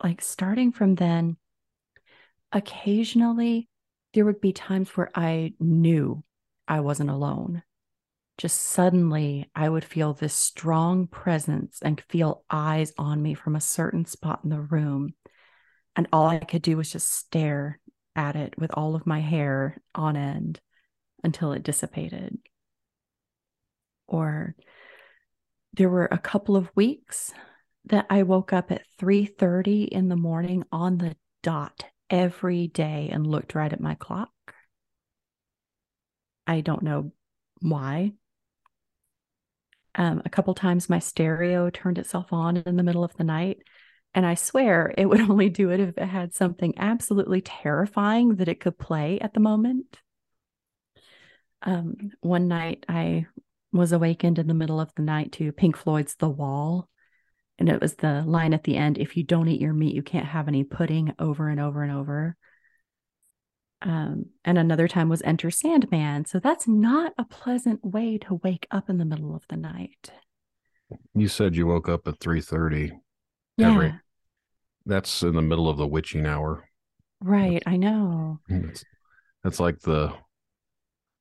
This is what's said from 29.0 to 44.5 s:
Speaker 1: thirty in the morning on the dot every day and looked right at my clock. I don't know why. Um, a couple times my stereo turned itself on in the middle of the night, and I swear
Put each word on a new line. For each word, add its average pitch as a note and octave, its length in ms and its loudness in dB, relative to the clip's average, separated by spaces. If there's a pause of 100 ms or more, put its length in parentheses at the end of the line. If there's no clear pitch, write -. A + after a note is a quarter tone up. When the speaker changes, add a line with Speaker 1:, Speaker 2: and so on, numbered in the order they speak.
Speaker 1:
thirty G3 580 2
in F#3 260 0
the F3 60 0
morning E3+ 560 0
on F3+ 260 0
the E3+ 180 -4 (280)
dot D3+ 420 -6 (240)
every F3+ 580 0
day D3+ 440 -4
and D3+ 160 -2
looked - 280 -4
right D3+ 160 -2
at - 80 -6
my D#3 160 -4
clock. - 360 -8 (2250)
I E3 140 0
don't D#3 220 -2
know D3 280 -2 (500)
why. D#3 520 -2 (1800)
Um, E3 300 0
a - 40 -6
couple F#3+ 240 0
times F3+ 360 0
my E3+ 100 2
stereo F3 720 0
turned F3 280 -2
itself - 340 -6
on E3+ 260 0
in F3 200 -2
the F3+ 60 2
middle F3 200 2
of E3+ 120 -6
the E3+ 80 -2
night, D#3+ 360 -2 (540)
and F#3 120 4
I F3 100 2
swear F#3 640 2